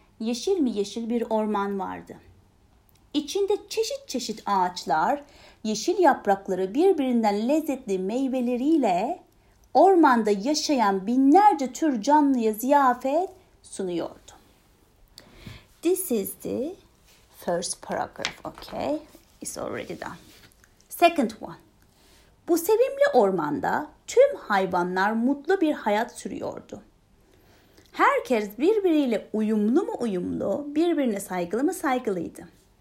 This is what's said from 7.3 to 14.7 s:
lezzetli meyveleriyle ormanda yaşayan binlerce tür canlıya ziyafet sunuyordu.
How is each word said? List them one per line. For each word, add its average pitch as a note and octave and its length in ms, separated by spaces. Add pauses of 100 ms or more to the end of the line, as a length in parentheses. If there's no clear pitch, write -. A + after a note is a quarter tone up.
lezzetli C4+ 500
meyveleriyle B3 1200 (520)
ormanda C#4+ 560
yaşayan G#3 760
binlerce C#4 640
tür C4+ 300
canlıya C4+ 500
ziyafet C4+ 800 (320)
sunuyordu. - 720 (1500)